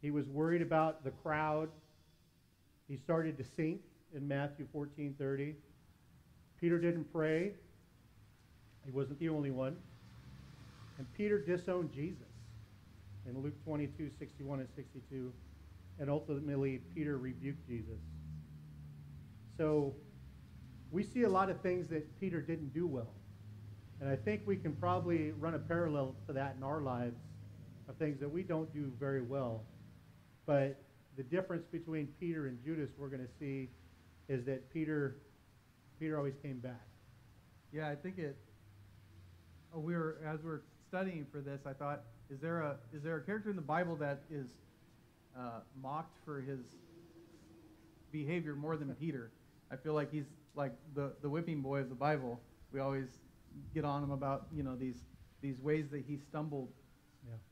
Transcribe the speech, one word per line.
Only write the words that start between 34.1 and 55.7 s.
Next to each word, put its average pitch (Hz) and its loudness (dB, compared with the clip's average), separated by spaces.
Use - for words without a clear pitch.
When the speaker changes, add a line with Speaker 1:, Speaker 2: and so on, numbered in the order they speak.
Speaker 1:
is 127 2
that 131 -2
Peter, 151 2
Peter 156 0
always 143 2
came 135 -4
back. 120 -8
Speaker 2:
Yeah, 151 -2
I 147 0
think 180 -6
it, 143 -2
oh, 165 -4
we 165 2
were, 160 2
as 151 -2
we 165 -6
were 156 -4
studying 185 -2
for 147 -6
this, 139 -6
I 139 -4
thought, 143 -2
is 135 -8
there 165 0
a, 143 0
is 147 -6
there 160 0
a 151 -2
character 208 -2
in 196 0
the 170 -2
Bible 165 2
that 143 0
is, 139 -4
uh, 117 -6
mocked 147 -4
for 143 -6
his 135 -4
behavior 151 0
more 151 0
than 143 -2
Speaker 1:
<laughs> 117 -10
Speaker 2:
Peter? 139 -2
I 135 -6
feel 151 0
like 147 2
he's, 151 -2
like, 139 2
the, 139 0
the 147 0
whipping 160 2
boy 135 2
of 127 2
the 131 -6
Bible. 131 2
We 135 0
always 135 0
get 156 0
on 143 2
him 139 0
about, 139 0
you 151 0
know, 131 -2
these, 123 -4
these 135 -2
ways 151 4